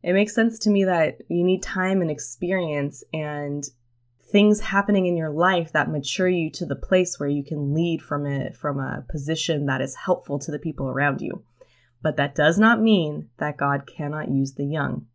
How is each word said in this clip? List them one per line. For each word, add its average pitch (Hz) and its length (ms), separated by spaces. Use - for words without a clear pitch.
It 175 100
makes 208 220
sense 226 260
to 214 100
me 196 140
that 175 440
you 175 160
need 185 180
time 185 400
and 160 80
experience 151 1000
and 147 520
things 208 380
happening 196 460
in 175 100
your 160 140
life 170 420
that 151 180
mature 160 380
you 170 220
to - 160
the - 80
place 180 460
where 147 80
you 143 160
can 143 280
lead 165 300
from 143 240
a, 139 260
from 143 280
a 131 280
position 151 580
that 135 140
is 135 140
helpful - 460
to 143 100
the 147 80
people 143 300
around 135 320
you. - 220
But - 140
that 143 180
does 160 240
not 220 240
mean 160 460
that 147 180
God 143 300
cannot 151 440
use 135 240
the 143 120
young. 139 480